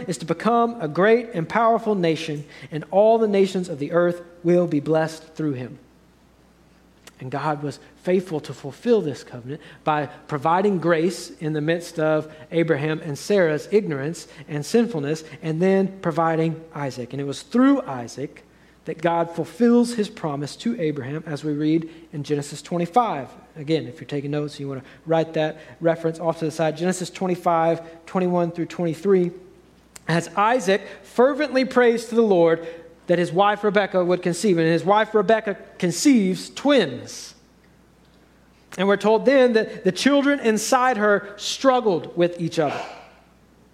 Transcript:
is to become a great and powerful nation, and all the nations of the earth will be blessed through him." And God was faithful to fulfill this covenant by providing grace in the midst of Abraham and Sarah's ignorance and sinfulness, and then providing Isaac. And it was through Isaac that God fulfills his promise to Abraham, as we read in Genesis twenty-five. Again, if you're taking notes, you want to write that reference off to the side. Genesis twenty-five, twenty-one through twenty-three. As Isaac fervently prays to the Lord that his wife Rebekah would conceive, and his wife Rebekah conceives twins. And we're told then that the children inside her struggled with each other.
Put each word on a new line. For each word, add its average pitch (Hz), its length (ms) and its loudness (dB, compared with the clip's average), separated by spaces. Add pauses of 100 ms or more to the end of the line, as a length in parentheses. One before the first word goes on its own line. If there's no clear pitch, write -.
is 180 100 -6
to 170 80 -10
become 233 560 0
a 151 80 -4
great 220 440 2
and 160 140 -4
powerful 226 480 0
nation, 156 480 -2 (260)
and 156 220 -8
all 220 260 6
the 220 120 2
nations 190 400 2
of 151 100 -8
the 156 140 -4
earth 175 280 2 (220)
will 175 240 4
be 151 140 0
blessed 160 420 -2 (120)
through 151 180 -4
him." 123 260 -10 (1400)
And 131 120 -12
God 143 320 -4
was 143 160 -8 (240)
faithful 180 380 0
to 139 120 -14
fulfill 214 480 -2
this 143 220 -6
covenant 127 360 -14 (240)
by 151 220 0 (220)
providing 175 500 0
grace 170 640 0
in 156 140 -4
the 151 80 -2
midst 165 380 -4
of 156 320 0 (200)
Abraham 156 480 0
and 147 180 -8
Sarah's 170 540 0
ignorance 165 560 -2 (200)
and 147 160 -6
sinfulness, 156 600 0 (180)
and 160 180 -4
then 190 420 2
providing 160 600 0 (120)
Isaac. 127 380 -8
And 139 80 -6
it 139 40 -6
was 139 160 -8
through 262 400 4
Isaac - 600 -10 (420)
that - 160 -8
God 170 300 0
fulfills 233 640 2
his 202 140 -2
promise 143 480 -8
to 240 220 -6
Abraham, 147 460 -4
as 147 180 -8
we 151 100 -4
read 156 360 0 (240)
in 147 100 -8
Genesis 143 380 -6
twenty-five. 170 640 -2 (300)
Again, 147 300 -2
if 123 120 -16
you're 123 80 -16
taking 143 240 -6
notes, 147 280 -6
you 139 100 -10
want 131 140 -10
to - 60 -20 (160)
write 160 280 0
that 156 240 -2 (240)
reference 165 380 0
off 165 200 -2
to 165 60 -4
the 151 60 -4
side. 156 260 -2
Genesis 180 320 -2
twenty-five, 170 960 -2
twenty-one 180 460 0
through 170 160 -6
twenty-three. 175 640 0 (760)
As 170 300 0
Isaac 202 460 2 (200)
fervently 262 600 2
prays 233 400 2
to 220 100 -10
the 233 60 6
Lord 170 440 4 (420)
that 175 120 2
his 170 120 -2
wife 202 320 2
Rebekah 190 420 2
would 180 160 2
conceive, 175 360 2
and 160 100 4
his 165 180 2
wife 214 280 2
Rebekah 214 440 2 (220)
conceives 190 720 2
twins. 175 840 -2 (1400)
And 185 100 0
we're 202 80 4
told 202 300 2
then 254 280 6
that - 300 -2
the 185 80 2
children 277 480 2
inside 240 560 2
her 208 400 0
struggled 233 800 0
with 175 240 0
each 165 200 -4
other. 143 220 -2 (920)